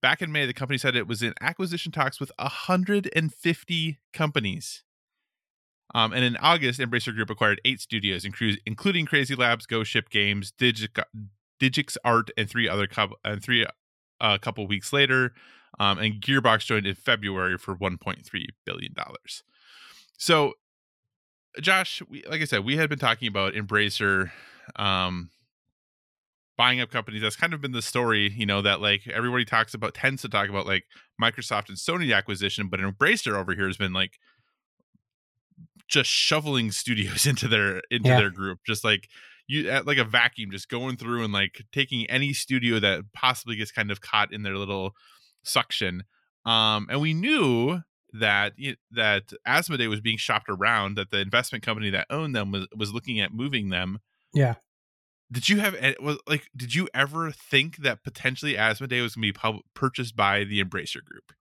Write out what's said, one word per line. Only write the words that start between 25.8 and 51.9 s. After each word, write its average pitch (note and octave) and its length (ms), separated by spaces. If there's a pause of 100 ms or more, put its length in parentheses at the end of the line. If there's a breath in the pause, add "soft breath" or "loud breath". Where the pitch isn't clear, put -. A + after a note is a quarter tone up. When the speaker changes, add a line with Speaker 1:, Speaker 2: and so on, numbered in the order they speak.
Speaker 1:
buying B2 240
up A#2 80
companies. G#2+ 320
That's G#2+ 140
kind E3+ 180
of D3 80
been C#3 100
the A#2 100
story, A2 540
you A2+ 100
know, G2+ 160
that, G2+ 200
like, G2+ 260
everybody B2 380
talks A2+ 280
about, G#2+ 200
tends C3+ 300
to - 60
talk G2+ 200
about, G2 160
like, F#2+ 200 (360 soft breath)
Microsoft A2+ 480
and G2 80
Sony E3 380
acquisition, G2 520
but F#2 120
Embracer G#2 560
over F#2 180
here F#2+ 140
has F#2 100
been, F#2+ 160
like, F#2 260 (1700)
just - 220
shoveling C#3 600
studios G#2 540
<laughs> - 20
into C3 200
their, G2+ 340 (100)
into A#2+ 180
Speaker 2:
Yeah. B2+ 100
Speaker 1:
their G2+ 120
group, F#2 340
just, A2 180
like, G#2 240 (400 loud breath)
you, C3+ 220
at, C3 180
like, D3 100
a B2+ 60
vacuum, A2+ 480
just F#2+ 160
going B2+ 300
through A#2+ 260
and, G#2 80
like, G2 400
taking B2+ 360
any C#3 260
studio A#2+ 460
that G2 340
possibly A#2+ 420
gets G#2 160
kind G#2 200
of G2 100
caught G#2 320
in G#2+ 100
their G2 140
little G2 360 (500 soft breath)
suction. F#2+ 600 (420)
Um, A2 440
and C3+ 100
we D#3 140
knew E3+ 640 (340)
that G#2 460
y-, C3+ 160 (160)
that G#2+ 400 (160)
Asmodee C3+ 420
was G#2 120
being A2+ 160
shopped A2 320
around, G2+ 460
that G2 160
the G2+ 80
investment A2 440
company G#2+ 280